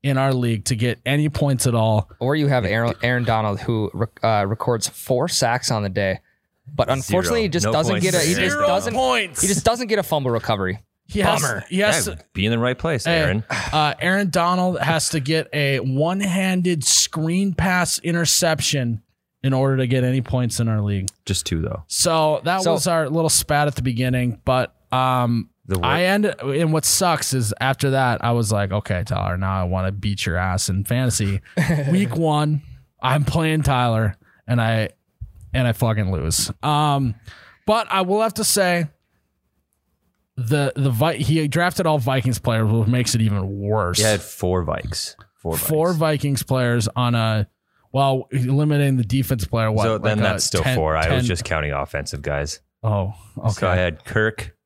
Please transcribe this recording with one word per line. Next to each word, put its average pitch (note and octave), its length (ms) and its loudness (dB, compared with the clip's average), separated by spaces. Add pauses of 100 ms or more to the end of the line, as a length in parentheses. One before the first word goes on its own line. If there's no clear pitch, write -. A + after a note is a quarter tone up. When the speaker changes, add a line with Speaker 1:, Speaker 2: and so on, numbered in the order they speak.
Speaker 1:
in C#3 140 0
our C3+ 160 2
league A#2 320 0
to C3 100 0
get A2+ 300 -2
any D3 240 0
points C#3 380 0
at A#2+ 80 2
all. A2 340 2 (100)
Speaker 2:
Or C3 160 0
you D3 120 0
have B2 180 2
Aaron, A2+ 360 0
Aaron B2 220 0
Donald, A2 380 0
who A2 320 -2
rec-, - 300 -6
uh, G#2+ 240 2
records A2+ 420 -2
four C3+ 400 -2
sacks B2 420 -2
on G#2+ 120 -2
the G2+ 60 -2
day, F#2+ 300 -2 (540)
but - 160 -2
unfortunately, F3+ 500 0
Speaker 3:
Zero. A3 40 0
Speaker 2:
he F#3+ 60 -2
just E3+ 160 0
Speaker 3:
No A2+ 80 0
Speaker 2:
doesn't - 200 0
Speaker 3:
points F3 120 0
Speaker 2:
get - 100 2
a, - 40 2
he D#3+ 140 2
Speaker 3:
for - 60 -2
Speaker 2:
just - 0 -
Speaker 3:
Aaron F#3 120 0
Speaker 1:
Zero G3 160 0
Speaker 2:
doesn't, G#3 260 0
Speaker 1:
points. A#3 480 -2
Speaker 2:
he F#3 60 0
just G3 180 0
doesn't A#3 220 2
get G#3 120 0
a F3 40 -2
fumble C3+ 280 0
recovery. G#2 480 -2 (260)
Speaker 1:
He - 140 -6
has, E3 220 2
Speaker 2:
Bummer. A#2+ 280 -2
Speaker 1:
he F#3 100 -2
has E3+ 280 2
Speaker 3:
Yeah, F2 80 -8
Speaker 1:
to - 80 -18 (100)
Speaker 3:
be F#2+ 120 0
in A2 60 2
the A#2 80 0
right B2 180 0
place, D#3 260 -2
Speaker 1:
Hey, E3 160 2
Speaker 3:
Aaron. B2+ 300 0
Speaker 1:
uh, D3+ 500 0
Aaron F#3+ 300 0
Donald F3+ 500 0
has D#3+ 300 0
to D#3+ 100 -2
get D#3 340 -2
a C#3 260 0
one-handed F3+ 1040 0
screen E3+ 680 0
pass F3+ 460 0
interception D#3 1040 0 (400)
in C3+ 100 2
order C3+ 240 2
to C3 100 0
get B2+ 180 2
any B2+ 160 2
points B2 400 -2
in A2+ 80 0
our G#2+ 120 0
league. G2+ 280 -2 (160)
Speaker 3:
Just - 200 -2
two, D#2+ 160 -2
though. - 260 -6
Speaker 1:
So D#3 580 2
that F#3 180 0
Speaker 2:
So E3+ 100 2
Speaker 1:
was E3 140 0
our D#3+ 220 0
little D#3+ 200 0
spat D3 380 2
at C#3+ 80 -2
the - 60 -6
beginning, B2 640 0
but, B2+ 280 0 (200)
um, B2+ 560 0 (160)
Speaker 3:
The F#2+ 140 0
what? G2 80 0
Speaker 1:
I D#3 180 2
end, G3+ 200 2
and D#3 480 0
what D#3 120 0
sucks E3+ 480 0
is A2+ 260 0
after C3+ 320 0
that, C3 320 0
I A#2+ 80 2
was A#2 200 0
like, G2+ 200 0
"Okay, G2+ 340 -2
Tyler, F#2+ 320 -2
now F#2+ 240 -2
I - 20 0
wanna F#2 300 -2
beat G2+ 320 -4
your E2+ 120 -2
ass F#2 320 0
in G2 160 0
fantasy." A#2 560 0 (140)
Speaker 2:
<laughs> D3 360 0
Speaker 1:
Week F3+ 260 2
one, D3+ 440 0 (400)
I'm C3+ 240 2
playing D#3 380 0
Tyler, A#2 520 2 (320)
and A#2+ 140 2
I, A2 280 0 (640)
and B2 140 2
I A#2 60 2
fucking G#2+ 380 0
lose. D#2+ 380 -2 (140)
Um, C#3+ 520 2 (500)
but G#3+ 240 2
I F#3+ 120 2
will G3 200 0
have A3 140 0
to A3+ 80 -4
say, F3 440 2 (1500)
the, C3 400 0
the C#3 140 2
Vi-, B2 280 0
he D#3 300 2
drafted F3 380 0
all D#3 140 2
Vikings B2+ 400 0
players, A2+ 320 0
which A2+ 160 2
makes B2 280 0
it A2+ 60 2
even G2 380 -2
worse. G2+ 400 0
Speaker 3:
He G#2+ 40 4
had G#2+ 180 2
four F2+ 440 -2
Vikes. - 500 -6 (200)
Four E2 220 -4
Speaker 1:
Four D#3 360 0
Speaker 3:
Vikes. D#3+ 40 0
Speaker 1:
Vikings D3 460 0
players A#2+ 520 0
on A#2+ 200 0
a, A2 320 0 (440)
well, C3+ 400 0
eliminating C#3 680 2
the B2 60 2
defense A#2+ 420 0
player. A2 260 0
What, G#2+ 120 2
Speaker 3:
So A2 160 2
then G#2+ 200 0
Speaker 1:
like G#2+ 80 2
a - 60 4
Speaker 3:
that's - 120 -2
still E2+ 180 0
Speaker 1:
ten, B2+ 120 0
Speaker 3:
four. D#2 200 0
I D#2+ 140 2
was D#2+ 140 2
Speaker 1:
ten. - 20 -
Speaker 3:
just F2+ 180 -2
counting D2+ 280 -2
offensive C#2+ 500 -6
guys. D2 400 -4 (200)
Speaker 1:
Oh, G2+ 320 -2 (240)
okay. - 140 -2
Speaker 3:
So G2 180 -2
I F#2 60 2
had F2 300 0
Kirk - 500 -2 (100)